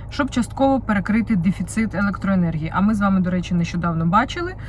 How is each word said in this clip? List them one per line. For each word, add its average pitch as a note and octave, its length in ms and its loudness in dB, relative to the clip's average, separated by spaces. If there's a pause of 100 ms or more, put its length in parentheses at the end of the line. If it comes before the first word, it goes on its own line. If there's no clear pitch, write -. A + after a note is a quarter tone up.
(100)
щоб C4+ 200 -2
частково C4+ 500 0
перекрити G#3+ 560 0
дефіцит F#3 580 0
електроенергії. F3+ 800 0
А F3 60 0
ми G#3+ 140 4
з G3 60 0
вами, G3 200 4
до F3 100 0
речі, F3+ 240 -2
нещодавно E3 520 0
бачили, C#4+ 480 0 (140)